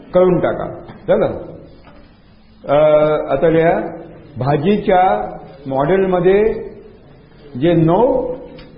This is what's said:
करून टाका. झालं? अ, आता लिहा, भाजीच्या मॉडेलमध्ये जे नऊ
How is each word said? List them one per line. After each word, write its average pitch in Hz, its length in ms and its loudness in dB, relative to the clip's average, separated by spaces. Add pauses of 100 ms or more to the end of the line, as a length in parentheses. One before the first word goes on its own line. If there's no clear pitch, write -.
(140)
करून 180 260 4
टाका. - 400 -6 (280)
झालं? 180 340 -2 (1300)
अ, 139 80 0 (580)
आता 160 160 2
लिहा, 170 300 2 (580)
भाजीच्या 180 1000 0 (300)
मॉडेलमध्ये 185 840 0 (1080)
जे 170 120 2
नऊ 170 600 2 (440)